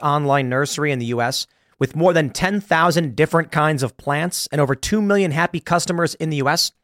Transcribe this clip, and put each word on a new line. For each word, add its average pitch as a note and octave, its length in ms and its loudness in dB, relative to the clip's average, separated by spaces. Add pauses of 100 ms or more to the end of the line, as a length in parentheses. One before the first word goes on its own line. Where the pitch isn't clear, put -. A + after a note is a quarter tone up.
online C#3+ 440 0
nursery C#3+ 440 -2
in C3 80 -2
the A#2 80 -4
U A#2+ 160 -2
S, C3 240 -4 (320)
with C3 160 -2
more F3 180 4
than D#3 160 2
ten G3 320 -2
thousand E3 540 2
different D#3+ 360 0
kinds D#3 300 0
of B2 160 -4
plants D3+ 540 -4
and D3 100 0
over C3+ 140 2
two G#3+ 260 -2
million G3+ 300 2
happy E3 280 -2
customers E3+ 560 -2
in D#3+ 140 -4
the D3+ 80 -2
U C3+ 100 0
S? D#3 240 0 (120)